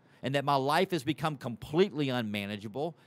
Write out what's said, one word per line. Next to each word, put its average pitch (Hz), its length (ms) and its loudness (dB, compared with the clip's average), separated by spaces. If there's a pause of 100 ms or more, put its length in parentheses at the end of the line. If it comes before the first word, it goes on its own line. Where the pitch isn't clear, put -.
(220)
and 135 120 -2
that 139 100 2
my 143 120 4
life 147 340 4
has 156 140 -2
become 156 320 -2
completely 143 720 0
unmanageable. 107 880 -4 (100)